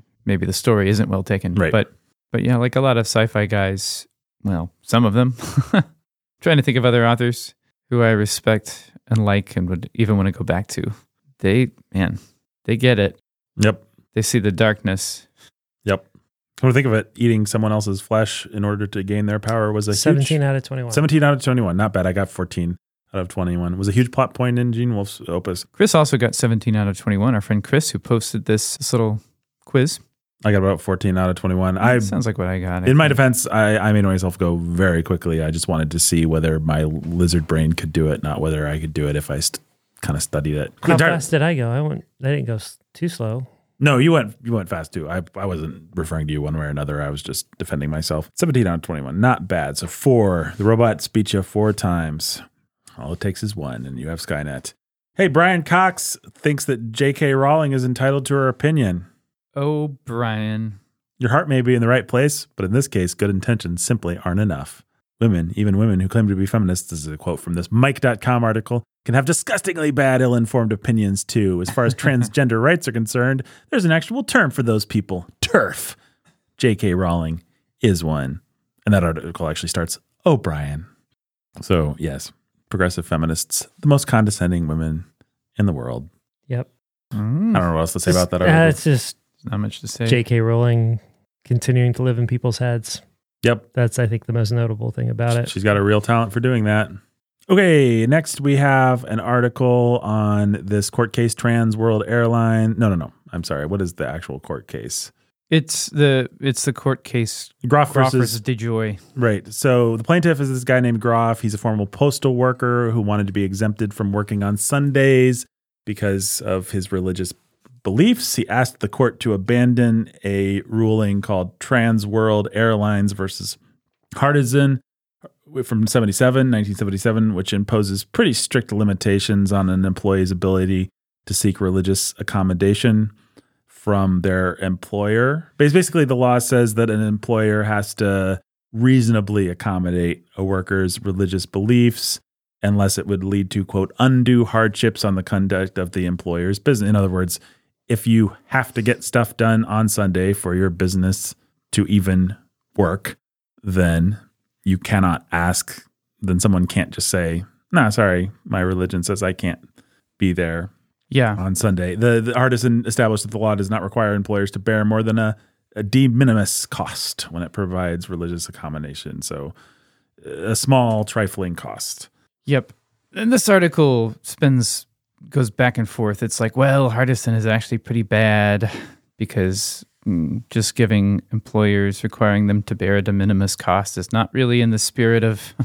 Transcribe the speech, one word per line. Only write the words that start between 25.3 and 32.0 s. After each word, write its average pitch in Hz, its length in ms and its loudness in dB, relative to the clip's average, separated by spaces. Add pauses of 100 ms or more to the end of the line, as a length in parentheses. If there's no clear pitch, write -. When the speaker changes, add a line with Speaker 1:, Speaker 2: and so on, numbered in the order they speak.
Speaker 1:
Chris - 300 2
also 151 240 4
got 113 160 0
seventeen 113 400 0
out 104 140 2
of 95 100 -4
twenty-one. 110 380 0
Our 101 40 0
friend 104 220 -2
Chris, - 280 0
who - 100 -6
posted - 460 -2
this, - 300 0
this - 160 -6
little 110 280 0 (460)
quiz. 139 340 0 (440)
Speaker 2:
I 107 60 2
got 101 80 4
about 95 220 2
fourteen 92 360 -2
out 92 140 0
of 90 60 -2
twenty-one. 92 420 0
I, 120 220 4